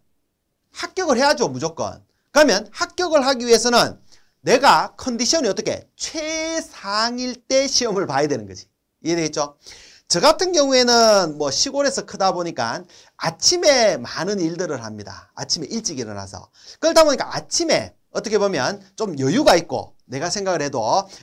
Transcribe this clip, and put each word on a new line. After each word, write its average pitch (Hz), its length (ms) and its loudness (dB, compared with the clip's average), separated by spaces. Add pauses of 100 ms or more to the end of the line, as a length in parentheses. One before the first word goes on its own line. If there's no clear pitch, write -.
(720)
합격을 339 460 -2
해야죠. 262 320 2
무조건. 127 540 -6 (280)
그러면 220 400 4
합격을 339 540 0
하기 247 200 0
위해서는 226 540 0 (420)
내가 202 540 4
컨디션이 247 520 -2
어떻게 190 480 -4
최상일 302 1400 -6 (120)
때 269 200 2
시험을 202 400 -2
봐야 139 200 0
되는 120 200 -4
거지. 95 200 -18 (360)
이해되겠죠? 156 540 -4 (500)
저 175 120 0
같은 311 340 4
경우에는 233 840 4
뭐 147 140 -2
시골에서 277 540 -2
크다 190 280 -2
보니까 165 500 -6 (340)
아침에 240 800 2
많은 160 420 -6
일들을 165 440 -4
합니다. 104 520 -16
아침에 135 340 -6
일찍 175 300 -6
일어나서. 98 500 -12 (300)
그러다 320 240 6
보니까 269 320 0
아침에 240 600 -2 (160)
어떻게 208 260 -2
보면 190 440 0 (140)
좀 190 240 -6
여유가 196 360 4
있고 131 400 -4 (100)
내가 139 240 -8
생각을 185 320 -2
해도 143 460 -2 (160)